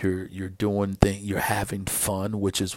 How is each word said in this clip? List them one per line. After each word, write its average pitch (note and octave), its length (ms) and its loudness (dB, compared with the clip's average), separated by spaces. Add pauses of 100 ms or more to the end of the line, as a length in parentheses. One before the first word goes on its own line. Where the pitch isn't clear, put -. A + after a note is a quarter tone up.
You're, F#2+ 260 0
you're F#2+ 220 -8
doing G2+ 460 0
thing-, G2+ 280 4
you're G2 160 -2
having G2 460 -2
fun, G2+ 560 -2
which G2 180 2
is F#2 180 0